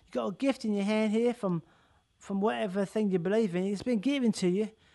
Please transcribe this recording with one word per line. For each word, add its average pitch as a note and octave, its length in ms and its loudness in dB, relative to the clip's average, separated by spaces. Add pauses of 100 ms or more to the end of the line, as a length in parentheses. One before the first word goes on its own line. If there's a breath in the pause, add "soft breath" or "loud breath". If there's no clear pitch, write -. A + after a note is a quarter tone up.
You - 60 -20
got A#3 160 -2
a G#3 80 -2
gift C4+ 300 0
in G#3+ 80 0
your G3+ 120 0
hand G#3+ 260 2
here A#3 220 2
from, F3+ 280 -2 (560 soft breath)
from G3 240 -4
whatever G#3 440 0
thing G#3+ 240 -2
you F#3 100 2
believe F#3+ 360 0
in. F3+ 80 0
It's G3 200 -4
been A#3+ 160 0
given B3+ 340 2
to - 140 0
you, G3+ 220 0 (260 soft breath)